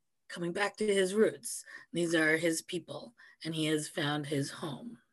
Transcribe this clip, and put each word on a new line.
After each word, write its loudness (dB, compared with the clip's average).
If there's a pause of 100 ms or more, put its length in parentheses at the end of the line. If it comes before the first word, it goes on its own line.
(280)
coming -4
back 0
to 0
his 2
roots. 2 (280)
These 0
are 6
his 0
people, -10 (320)
and -4
he 0
has 0
found -2
his -2
home. -10 (160)